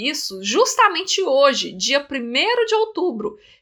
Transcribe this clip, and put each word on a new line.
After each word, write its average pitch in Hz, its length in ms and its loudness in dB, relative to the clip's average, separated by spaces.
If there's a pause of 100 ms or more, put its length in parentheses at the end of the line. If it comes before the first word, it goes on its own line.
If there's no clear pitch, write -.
isso 190 340 -6
justamente 381 800 0
hoje, 277 520 2
dia 226 260 0
primeiro 277 680 0
de 440 100 0
outubro, 359 600 -2 (240)